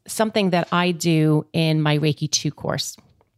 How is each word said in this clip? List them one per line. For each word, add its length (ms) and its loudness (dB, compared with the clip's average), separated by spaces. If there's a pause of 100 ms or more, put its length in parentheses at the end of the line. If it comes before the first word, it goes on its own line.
something 440 0
that 240 0
I 180 0
do 640 2
in 280 0
my 160 2
Reiki 320 -2
two 220 -2
course. 460 -8 (400)